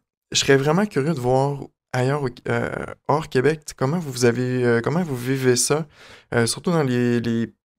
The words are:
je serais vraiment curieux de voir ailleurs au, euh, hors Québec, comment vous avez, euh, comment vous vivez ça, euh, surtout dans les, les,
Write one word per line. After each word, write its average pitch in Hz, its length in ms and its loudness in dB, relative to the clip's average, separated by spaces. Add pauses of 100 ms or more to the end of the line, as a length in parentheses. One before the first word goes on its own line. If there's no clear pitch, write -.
(340)
je - 60 0
serais 139 180 4
vraiment 156 280 2
curieux 156 280 -2
de 139 80 -6
voir 135 400 0 (320)
ailleurs 131 280 0
au, 131 80 -2 (200)
euh, 117 200 -2 (380)
hors 151 220 -2
Québec, 143 320 0 (160)
comment 139 200 0
vous 131 280 -2
avez, 123 400 0
euh, 117 180 2
comment 139 180 0
vous 151 140 -4
vivez 127 400 2
ça, 147 320 0 (480)
euh, 117 100 4
surtout 131 240 -4
dans 165 140 2
les, 123 380 0
les, 117 320 -2 (260)